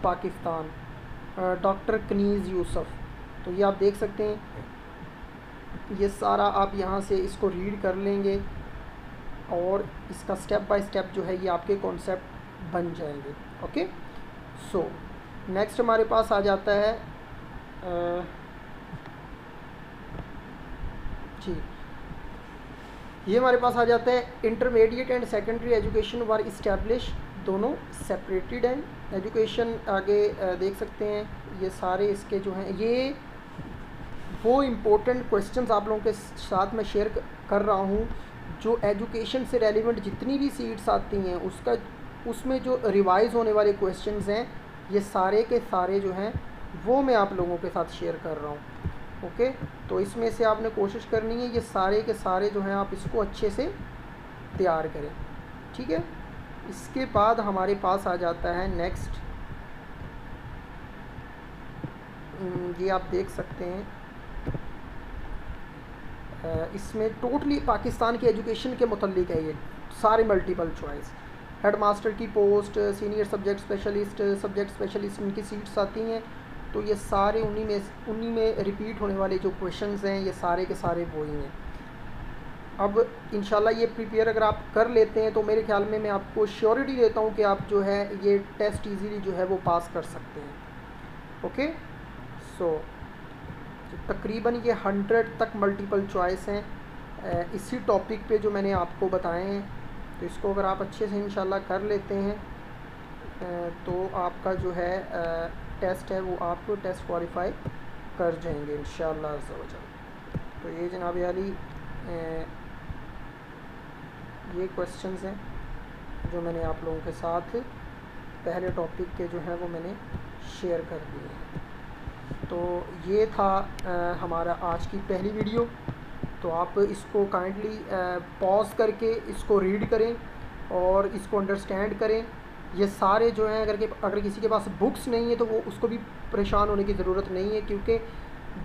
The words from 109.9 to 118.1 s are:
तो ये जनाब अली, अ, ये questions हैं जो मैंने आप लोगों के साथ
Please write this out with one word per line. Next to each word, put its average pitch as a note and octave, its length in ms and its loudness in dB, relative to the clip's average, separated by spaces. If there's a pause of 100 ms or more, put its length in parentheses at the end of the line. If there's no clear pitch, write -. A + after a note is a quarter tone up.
तो E3 180 -6
ये F3 80 -2
जनाब F3 280 -2
अली, F#3 340 0
अ, - 920 -6 (2000)
ये F#3 120 -2
questions F#3 560 -6
हैं G3 180 -6 (920)
जो F3 100 -4
मैंने E3+ 220 -4
आप D#3+ 220 0
लोगों D#3+ 140 -2
के E3 120 -6
साथ E3+ 300 -2 (1040)